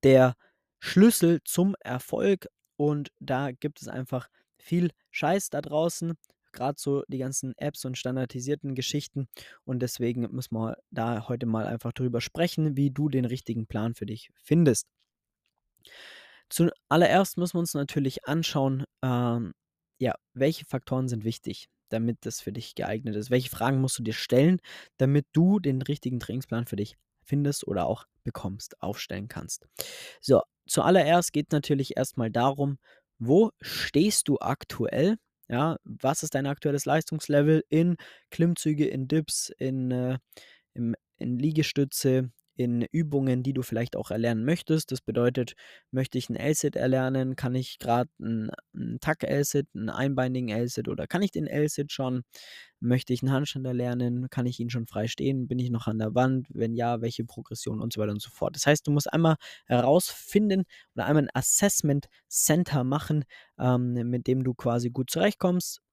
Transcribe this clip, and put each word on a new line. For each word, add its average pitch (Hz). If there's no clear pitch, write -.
der 127
Schlüssel 185
zum 190
Erfolg -
und 147
da 135
gibt 147
es 127
einfach 127
viel 175
Scheiß 180
da 147
draußen, 165
grad 135
so 139
die 135
ganzen 131
Apps 143
und 127
standardisierten 131
Geschichten 135
und 127
deswegen 123
müssen 127
wir 113
da 117
heute 120
mal 110
einfach 117
drüber 123
sprechen, 156
wie 143
du 143
den 131
richtigen 117
Plan 113
für 104
dich 107
findest. 151
Zuallererst 170
müssen 175
wir 170
uns 170
natürlich 143
anschauen, 139
ähm, 120
ja, 120
welche 139
Faktoren 131
sind 110
wichtig, -
damit 113
das -
für -
dich 110
geeignet 110
ist. 107
Welche 127
Fragen 131
musst 131
du 127
dir 110
stellen, 151
damit 139
du 185
den 135
richtigen 127
Trainingsplan 120
für 110
dich 104
findest 143
oder 95
auch -
bekommst, -
aufstellen 101
kannst. -
So, 131
zuallererst 170
geht 151
natürlich 143
erstmal 123
darum, 135
wo 160
stehst -
du 139
aktuell? 143
Ja, 143
was 131
ist 156
dein 139
aktuelles 143
Leistungslevel 151
in 170
Klimmzüge, 156
in 135
Dips, -
in, 131
äh, 127
im, 117
in 123
Liegestütze, 135
in 120
Übungen, 139
die 135
du 131
vielleicht 117
auch -
erlernen 113
möchtest? 160
Das 127
bedeutet, 123
möchte 131
ich 127
'n 117
L-Sit 135
erlernen? 131
Kann 127
ich 127
grad 120
'n, 110
'n 117
Tuck 156
L-Sit, 143
'n 110
einbeinigen 127
L-Sit 117
oder -
kann 180
ich 196
den 160
L-Sit 147
schon? 127
Möchte 123
ich -
'n 135
Handstand 135
erlernen? 123
Kann 123
ich 123
ihn 120
schon 117
frei 110
stehen? 131
Bin 127
ich 123
noch 117
an 110
der 110
Wand? 131
Wenn 113
ja, 117
welche 117
Progression 117
und 113
so 107
weiter 104
und 104
so -
fort. -
Das -
heißt, 147
du 147
musst 147
einmal 160
herausfinden 180
oder 87
einmal 147
ein -
Assessment 143
Center 151
machen, 147
ähm, 123
mit 123
dem 131
du 127
quasi 120
gut 123
zurechtkommst 180